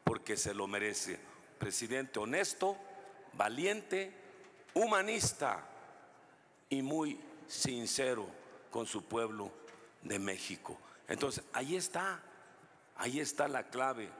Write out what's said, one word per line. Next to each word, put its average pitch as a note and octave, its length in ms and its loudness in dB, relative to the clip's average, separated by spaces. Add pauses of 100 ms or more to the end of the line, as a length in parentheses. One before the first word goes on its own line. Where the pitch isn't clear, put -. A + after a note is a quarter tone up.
porque A2 340 0
se G2+ 160 0
lo G2+ 140 0
merece. G2+ 640 0 (240)
Presidente A#2 600 0
honesto, F#3+ 580 2 (540)
valiente, F#3+ 800 2 (600)
humanista G3 920 4 (1040)
y C3+ 120 4
muy D3 360 0 (300)
sincero B2 800 2 (420)
con A#2 160 0
su G#2 200 -4
pueblo G#2+ 460 0 (500)
de G2+ 180 -2
México. F#2+ 580 -2 (300)
Entonces, - 460 0
ahí C#3+ 240 2
está, F3+ 440 -2 (760)
ahí B2+ 240 2
está C#3+ 260 2
la C3 220 0
clave A#2+ 500 0